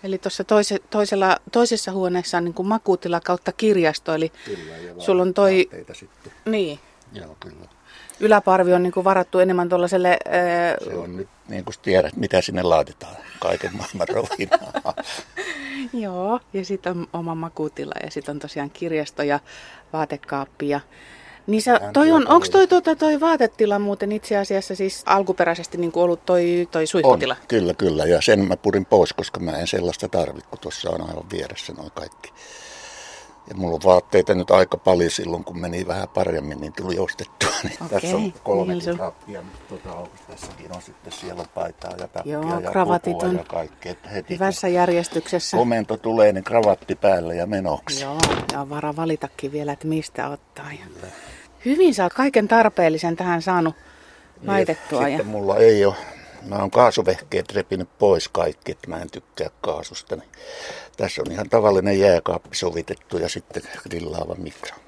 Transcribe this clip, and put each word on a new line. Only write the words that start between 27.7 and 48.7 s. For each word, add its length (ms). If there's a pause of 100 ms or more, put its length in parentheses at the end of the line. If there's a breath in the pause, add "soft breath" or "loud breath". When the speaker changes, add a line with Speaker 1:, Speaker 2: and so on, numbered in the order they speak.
Speaker 2:
kyllä, 320
ja 160
sen 260
mä 100
purin 280
pois, 280
koska 260
mä 120
en 160
sellaista 420
tarvi, 400
kun 100
tuossa 300
on 200
aivan 220
vieressä 460
noi 160
kaikki. 400 (1160 loud breath)
Ja 60
mulla 200
on 100
vaatteita 500
nyt 160
aika 260
paljon 340
silloin, 320
kun 160
meni 280
vähän 220
paremmin, 520
niin 120
tuli 260
ostettua. 500
<laughs> 140
Niin 220
Speaker 1:
Okei, 160
Speaker 2:
tässä 160
on 160 (100)
kolme 300
Speaker 1:
niin 80
se 100
on. 60
Speaker 2:
kappia, 440
mutta 180 (160)
tota 200
on, 120 (200)
tässäkin 480
on 60
sitten, 320
siellä 280
on 140
paitaa 440
ja 80
takkia 260
Speaker 1:
Joo, 260
Speaker 2:
ja 120
Speaker 1:
kravatit 420
Speaker 2:
pukua 160
Speaker 1:
on 80
Speaker 2:
ja 60
kaikkea. 480
Että 180
heti 240
Speaker 1:
hyvässä 340
Speaker 2:
kun 60
Speaker 1:
järjestyksessä. 840
Speaker 2:
komento 400
tulee, 360
niin 100
kravatti 520
päälle 400
ja 120
menoksi. 560
Speaker 1:
Joo, 140 (340)
ja 100
on 80
vara 260